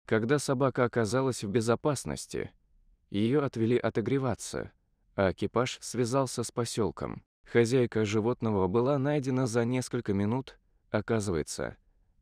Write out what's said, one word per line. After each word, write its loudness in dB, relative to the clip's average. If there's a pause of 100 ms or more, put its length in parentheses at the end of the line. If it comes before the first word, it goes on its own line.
Когда 2
собака 0
оказалась 0
в -4
безопасности, -2 (580)
её 0
отвели 0
отогреваться, -2 (440)
а 2
экипаж -2
связался -2
с -8
посёлком. -4 (220)
Хозяйка 4
животного 2
была 2
найдена 0
за 2
несколько -2
минут. -2 (320)
Оказывается, -2 (440)